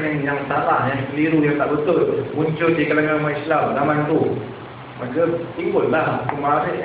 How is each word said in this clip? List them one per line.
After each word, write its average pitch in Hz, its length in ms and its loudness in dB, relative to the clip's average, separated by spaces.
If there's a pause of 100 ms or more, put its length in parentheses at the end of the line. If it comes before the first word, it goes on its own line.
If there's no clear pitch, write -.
yang, 151 160 -2
yang 143 240 -2
salah, 139 400 0
yang 139 240 -2
keliru, 151 320 4
yang 147 160 2
tak 135 80 2
betul 151 640 2
muncul 160 400 0
di 147 160 2
kalangan 151 320 2
umat 147 240 -2
Islam 160 320 2
zaman 151 320 2
tu. - 320 0 (600)
Maka 123 160 -4 (400)
timbullah - 720 0
kemarin, 151 540 0